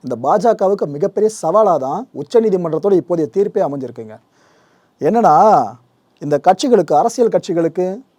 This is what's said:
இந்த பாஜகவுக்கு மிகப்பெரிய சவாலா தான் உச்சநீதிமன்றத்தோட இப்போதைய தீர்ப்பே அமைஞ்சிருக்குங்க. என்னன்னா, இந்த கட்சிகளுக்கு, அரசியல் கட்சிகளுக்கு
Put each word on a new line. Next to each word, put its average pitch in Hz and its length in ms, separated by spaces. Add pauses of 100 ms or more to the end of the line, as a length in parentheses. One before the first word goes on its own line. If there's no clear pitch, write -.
இந்த 127 260
பாஜகவுக்கு 202 580
மிகப்பெரிய 196 560
சவாலா 180 360
தான் 147 300 (100)
உச்சநீதிமன்றத்தோட 180 840
இப்போதைய 160 300
தீர்ப்பே 202 320
அமைஞ்சிருக்குங்க. 120 560 (840)
என்னன்னா, 170 640 (540)
இந்த 147 240
கட்சிகளுக்கு, 190 500
அரசியல் 214 360
கட்சிகளுக்கு 180 720 (180)